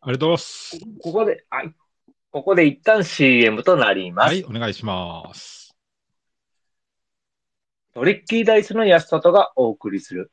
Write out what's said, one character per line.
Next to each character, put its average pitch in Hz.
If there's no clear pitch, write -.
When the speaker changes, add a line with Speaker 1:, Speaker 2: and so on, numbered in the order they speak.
Speaker 1:
あ -
り 123
が 131
と 151
う 165
ご 165
ざ -
い -
ま -
す。 -
Speaker 2:
こ 170
こ 214
で、 -
は 131
い。 160
こ 139
こ 196
で 170
一 139
旦 214
シ 131
ー 113
エ 110
ム 107
と 180
な 110
り 92
ま 127
す。 -
Speaker 1:
は 160
い、 185
お -
願 113
い 98
し -
ま 90
す。 -
Speaker 2:
ト 120
リ 202
ッ -
キ 226
ー -
ダ 220
イ 208
ス 202
の 220
安 170
里 170
が 190
お 123
送 104
り 95
す -
る 90